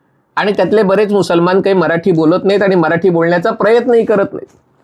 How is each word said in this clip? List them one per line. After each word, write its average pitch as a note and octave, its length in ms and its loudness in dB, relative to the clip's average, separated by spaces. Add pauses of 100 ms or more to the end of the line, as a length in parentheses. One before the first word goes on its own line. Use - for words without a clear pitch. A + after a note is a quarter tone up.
(360)
आणि F#3+ 160 -2
त्यातले G3+ 300 0
बरेच G3 300 0
मुसलमान F#3 480 0
काही G3 160 0
मराठी E3 360 0
बोलत E3 320 0
नाहीत G3 180 0
आणि G3 140 0
मराठी E3+ 340 0
बोलण्याचा E3+ 420 0
प्रयत्नही A#3 520 0
करत G3+ 280 -2
नाहीत. - 240 -14 (280)